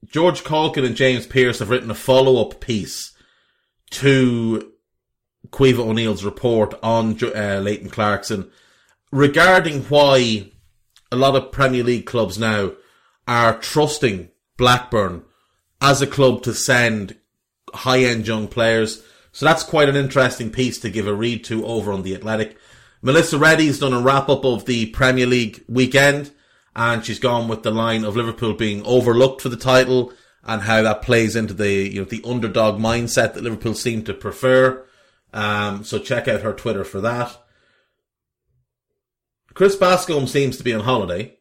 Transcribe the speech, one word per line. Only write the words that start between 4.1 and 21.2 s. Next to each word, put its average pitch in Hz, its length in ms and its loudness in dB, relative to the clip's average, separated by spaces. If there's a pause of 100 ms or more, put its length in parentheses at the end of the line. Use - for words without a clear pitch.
Caoimhe 131 300 4
O'Neill's 110 440 -2
report 107 580 0
on 113 360 0
Jo-, 117 180 -4
uh, 101 240 -2
Leighton 101 300 -4
Clarkson 104 600 -4 (600)
regarding 151 720 4
why 127 680 4 (600)
a 123 40 -4
lot 135 200 4
of 131 160 -2
Premier 127 320 0
League 120 220 0
clubs 104 340 -4
now 107 320 0 (560)
are 117 320 2
trusting 131 720 -2 (280)
Blackburn 117 680 0 (580)
as 135 200 2
a 139 60 -2
club 131 360 2
to 117 100 -6
send 113 640 0 (560)
high-end 123 540 0
young 110 200 -4
players. 113 560 0 (280)
So - 140 -4
that's 160 180 2
quite 151 260 2
an 139 60 0
interesting 131 560 0
piece 127 280 -2
to 113 100 -6
give 101 180 -4
a 104 60 0
read 113 320 -4